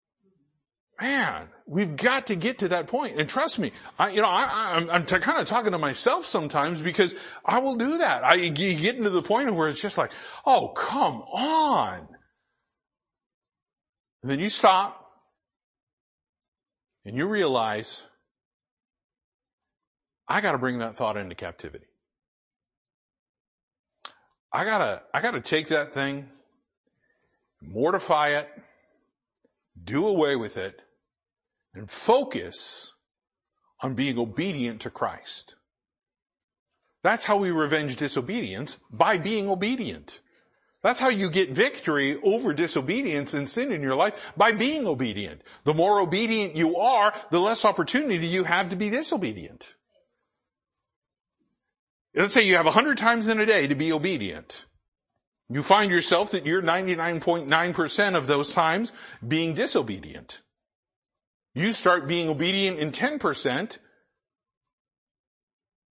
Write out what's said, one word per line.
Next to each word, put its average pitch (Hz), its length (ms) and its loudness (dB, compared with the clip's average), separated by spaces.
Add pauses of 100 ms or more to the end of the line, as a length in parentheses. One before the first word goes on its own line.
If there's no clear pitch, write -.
(1000)
Man, 185 500 -4 (160)
we've 160 300 -2
got 254 320 0
to 208 80 -2
get 214 240 -4
to 196 80 -2
that 170 180 -2
point. 247 340 -4
And 156 80 -2
trust 294 300 -2
me, 175 140 -4 (260)
I, 208 120 2
you 202 120 0
know, 220 60 6
I, 190 160 2
I, 208 320 -2
I'm, 165 140 0
I'm 165 160 2
t-, 185 140 2
kinda 294 260 0
talking 220 260 0
to 175 80 0
myself 233 460 0
sometimes 156 540 0
because 175 360 0 (280)
I 185 140 2
will 262 180 0
do 262 240 0
that. 156 240 2
I, 143 120 8
you 175 160 2
get 175 440 0
into 220 140 0
the 180 140 2
point 247 260 0
of 202 60 -2
where 160 140 2
it's 147 120 -4
just 202 160 -6
like, 139 140 0 (340)
"Oh, 208 240 4
come 160 520 -2
on." 220 840 0 (2250)
And 127 80 -4
then 139 80 -2
you 202 100 -2
stop 196 480 4 (2000)
and 104 140 -12
you 156 100 0
realize, 123 760 -2 (2250)
"I 165 120 0
gotta 170 200 2
bring 123 200 -2
that 113 160 -6
thought 107 220 -2
into 95 160 -8
captivity. - 540 -14 (2750)
I 170 120 0
gotta, 180 360 0 (100)
I 143 100 0
gotta 208 200 -2
take 160 280 -2
that 147 240 0
thing, 139 360 -6 (1300)
mortify 147 800 0
it, 147 100 -4 (1400)
do 127 220 0
away 156 300 2
with 110 220 -6
it, 95 220 -8 (920)
and 110 160 -16
focus - 1040 -2 (840)
on 131 160 -6
being 127 240 -2
obedient 120 640 -4
to 117 100 -10
Christ." - 640 -8 (1500)
That's 214 240 2
how 208 120 4
we 196 120 0
revenge 151 460 0
disobedience, 135 840 -4 (140)
by 180 260 2
being 196 320 -2
obedient. 196 680 -6 (640)
That's - 140 2
how 262 120 2
you 196 200 0
get 165 220 0
victory 143 720 0
over 208 300 2
disobedience 156 800 -2
and 143 120 -4
sin 254 240 -4
in 156 120 -4
your 131 120 0
life, 196 400 0
by 220 160 6
being 254 360 0
obedient. 104 560 -4 (200)
The 151 120 2
more 202 260 4
obedient 202 540 0
you 165 220 2
are, 214 360 4 (160)
the 170 100 4
less 214 240 2
opportunity 202 640 2
you 180 200 0
have 175 240 0
to 185 60 -6
be 208 140 -2
disobedient. 190 840 -6 (2500)
Let's 202 180 2
say 262 80 6
you 185 160 6
have 165 80 4
a 156 60 4
hundred 262 260 4
times 226 300 2
in 220 120 2
a 214 60 2
day 196 220 4
to 143 80 0
be 160 180 0
obedient. 120 720 -6 (840)
You 135 120 -4
find 202 300 6
yourself 175 400 2
that 180 160 -2
you're 180 160 2
ninety-nine 170 580 0
point 170 260 0
nine 165 260 2
percent 180 420 0
of 143 100 0
those 143 260 2
times 180 400 0 (340)
being 160 280 0
disobedient. 127 880 -4 (1120)
You 196 200 -2
start 180 340 2
being 170 200 -2
obedient 175 520 0
in 151 120 -2
ten 277 280 -2
percent, 147 580 -2 (2250)